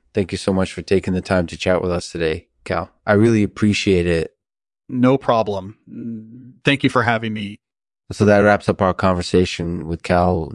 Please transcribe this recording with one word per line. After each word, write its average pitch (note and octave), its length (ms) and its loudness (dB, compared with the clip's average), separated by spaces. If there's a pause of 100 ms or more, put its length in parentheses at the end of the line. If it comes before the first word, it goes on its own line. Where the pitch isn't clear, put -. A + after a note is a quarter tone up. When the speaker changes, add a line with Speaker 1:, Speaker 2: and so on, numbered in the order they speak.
(160)
Speaker 1:
Thank F#2+ 160 -2
you F#2+ 80 -6
so - 120 -2
much F#2 220 0
for F2 80 -10
taking F#2+ 320 0
the F#2 80 -2
time F2+ 260 0
to D#2+ 100 -12
chat F#2 260 0
with F2+ 80 -2
us E2 200 -6
today, E2 360 -4 (160)
Cal. E2+ 260 -6 (160)
I A2 80 2
really G#2+ 300 4
appreciate F#2+ 640 0
it. E2 280 -2 (540)
Speaker 2:
No B2+ 300 2
problem. G#2 580 -2 (880)
Thank C#3 180 2
you C3+ 60 2
for B2 140 2
having A2+ 280 -2
me. G#2 280 -10 (520)
Speaker 1:
So - 140 0
that G#2 140 6
wraps G#2 300 4
up G2 120 -2
our F#2 140 2
conversation F2+ 880 0
with E2 160 -8
Cal F2 540 0